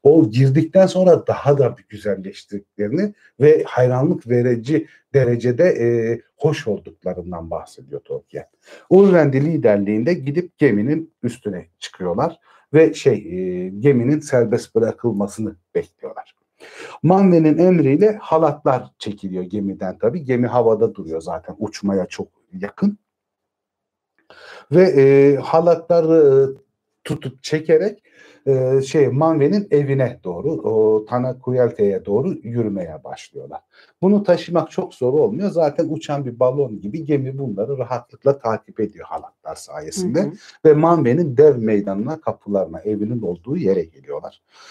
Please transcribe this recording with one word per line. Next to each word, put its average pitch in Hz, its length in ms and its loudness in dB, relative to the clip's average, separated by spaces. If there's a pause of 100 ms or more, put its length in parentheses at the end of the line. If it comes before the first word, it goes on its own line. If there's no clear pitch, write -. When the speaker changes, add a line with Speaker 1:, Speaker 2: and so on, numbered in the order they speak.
Speaker 1:
O 143 280 6
girdikten 139 560 4
sonra 185 400 4
daha 139 320 0
da 123 180 0
bir - 120 -20
güzelleştiklerini 104 1300 -8 (260)
ve 151 260 6
hayranlık 127 600 0
verici 123 580 0 (280)
derecede, 120 500 2
e, 117 560 0 (160)
hoş 156 300 -2
olduklarından 90 840 -8
bahsediyor 71 500 -12
Tolkien. - 460 -14 (440)
Urvendi 170 540 4
liderliğinde 117 680 0
gidip 147 440 -6
geminin 139 640 0
üstüne 104 440 -8 (120)
çıkıyorlar 95 600 -6 (340)
ve 151 200 2
şey, 123 220 0
e, 92 520 -8
geminin 123 520 0
serbest 120 540 -4
bırakılmasını 107 840 -4 (180)
bekliyorlar. - 600 -12 (680)
Manve'nin 170 560 4
emriyle 175 580 2
halatlar 147 840 -2
çekiliyor 95 460 -10
gemiden 95 540 -8
tabii. 131 260 -2
Gemi 123 220 0
havada 113 480 2
duruyor 80 260 -10
zaten, - 380 -12
uçmaya - 480 -4
çok - 220 -14 (240)
yakın. 101 460 -4 (1700)
Ve, 175 100 8
e, 139 540 6
halatları, 160 1160 4
e, - 140 -20 (380)
tutup - 380 -10
çekerek, 160 600 0 (440)
e, 131 360 2
şey, 139 260 2
Manve'nin 160 640 0
evine 135 540 0
doğru, 90 260 -6
o 110 540 0
Tanakuelte'ye 123 1000 -2
doğru 131 280 -2 (100)
yürümeye 98 600 -6
başlıyorlar. - 560 -18 (420)
Bunu 202 200 4
taşımak 170 480 0
çok - 240 -8
zor 127 180 -2
olmuyor. 147 380 0
Zaten 156 400 -2
uçan 143 360 -6
bir 120 140 -10
balon 127 400 0
gibi 101 240 -8
gemi 135 340 -4
bunları 123 400 -6
rahatlıkla 127 600 -4
takip 110 420 -6
ediyor - 260 -8
halatlar - 480 -16
sayesinde. 156 680 -6
Speaker 2:
Hı - 40 -2
hı. 156 60 -8 (320)
Speaker 1:
Ve 156 80 8
Manve'nin 156 640 2
dev 143 200 6
meydanına, 107 640 -4
kapılarına, 90 600 -6
evinin 107 420 -6
olduğu 90 340 -8
yere 92 280 -2
geliyorlar. - 580 -16 (280)